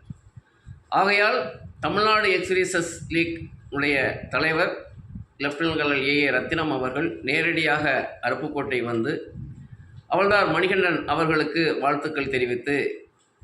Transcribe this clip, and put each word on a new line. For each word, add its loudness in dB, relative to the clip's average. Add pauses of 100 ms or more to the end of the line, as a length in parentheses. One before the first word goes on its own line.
(1000)
ஆகையால் 4 (440)
தமிழ்நாடு 2
எக்ஸ்ரேசஸ் 0 (220)
லீக் 0 (400)
உடைய 2 (400)
தலைவர் 2 (680)
லெப்டினன்ட் 0
கர்னல் 2
ஏ 4 (120)
ஏ 4
ரத்தினம் 0
அவர்கள் -2 (200)
நேரடியாக 2 (400)
அருப்புக்கோட்டை -2 (120)
வந்து 0 (1000)
அவல்தார் 4
மணிகண்டன் 2 (140)
அவர்களுக்கு 2 (220)
வாழ்த்துக்கள் 0
தெரிவித்து 0 (680)